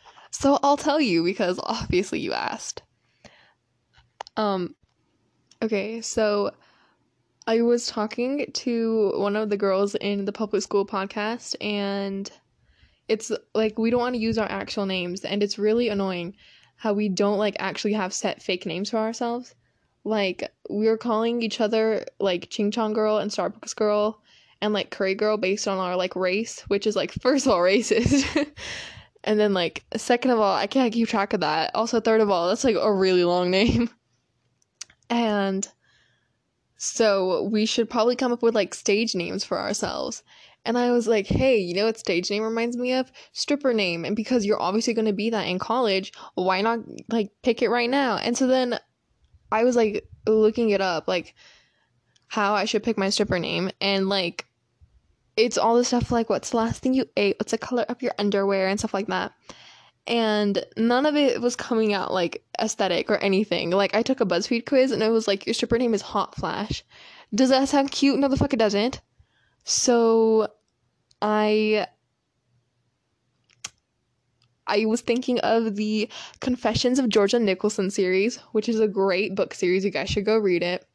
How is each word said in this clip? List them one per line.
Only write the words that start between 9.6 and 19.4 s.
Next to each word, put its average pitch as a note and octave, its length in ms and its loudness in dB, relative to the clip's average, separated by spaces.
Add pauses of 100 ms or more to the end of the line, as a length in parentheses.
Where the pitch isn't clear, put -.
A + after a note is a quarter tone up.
in G3+ 300 -4
the G3+ 80 -4
public G#3+ 300 -2
school G3 240 0
podcast, G#3 720 -6
and G3+ 720 -4 (760)
it's, G#3+ 220 -4 (240)
like, A3 240 0
we A3+ 120 0
don't A#3+ 100 2
wanna B3 160 -2
use A3+ 220 -2
our G#3+ 120 -2
actual G3 360 -4
names, F#3 360 -6
and G#3 200 -2
it's G3+ 160 -4
really A3 300 2
annoying F#3+ 460 -4 (420)
how G#3+ 180 -2
we G#3 160 0
don't, G3+ 280 2
like, G#3 200 -2
actually G3 340 -4
have G3 220 -2
set - 280 -4
fake F#3 220 -4
names F3+ 260 -6
for A#3 80 -2
ourselves. A#3 560 -4 (480)